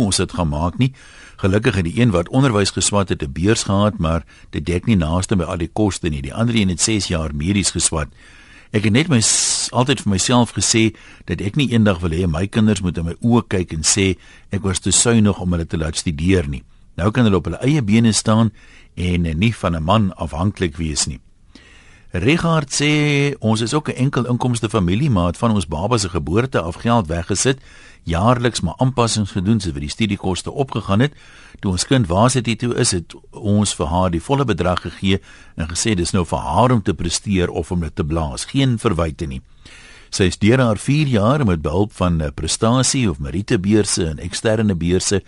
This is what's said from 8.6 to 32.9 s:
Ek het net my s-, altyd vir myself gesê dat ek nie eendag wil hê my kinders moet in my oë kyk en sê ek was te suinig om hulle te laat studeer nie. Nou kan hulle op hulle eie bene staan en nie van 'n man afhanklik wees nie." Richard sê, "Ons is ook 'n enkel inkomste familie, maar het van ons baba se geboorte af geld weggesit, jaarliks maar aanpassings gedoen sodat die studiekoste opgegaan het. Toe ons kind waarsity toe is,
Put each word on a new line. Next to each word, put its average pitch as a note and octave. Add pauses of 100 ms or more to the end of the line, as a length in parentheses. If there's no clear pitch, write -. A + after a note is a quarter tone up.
Ek G#2+
het G#2
net D#3
my C3+
s-, -
altyd B2+
vir -
myself A#2+
gesê A2 (300)
dat E2
ek G#2
nie C#3
eendag G#2
wil F2
hê F2
my E2+
kinders G#2+
moet F2
in E2+
my E2+
oë A#2
kyk F#2
en D#2+
sê F#2+ (340)
ek F#2
was F#2+
te G2
suinig G#2+
om F2+
hulle E2+
te F2
laat D#2+
studeer E2+
nie. C2 (320)
Nou G2+
kan A#2+
hulle G#2
op F2
hulle E2+
eie C#3+
bene A2+
staan A2 (440)
en F2+ (160)
nie A2
van F2
'n D#2+
man F#2+
afhanklik F2
wees D#2
nie." C#2+ (920)
Richard D#3
sê, D3
"Ons A2
is A#2
ook D3+
'n -
enkel C3
inkomste A#2+
familie, G#2
maar F#2
het F2
van A#2
ons G2
baba F#2+
se G2
geboorte F2
af E2+
geld A#2
weggesit, F#2 (440)
jaarliks A#2
maar E2
aanpassings A2+
gedoen G#2
sodat E2
die D2
studiekoste F#2+
opgegaan G#2
het. C#3+ (460)
Toe G2+
ons F2+
kind B2+
waarsity A2
toe A#2+
is, B2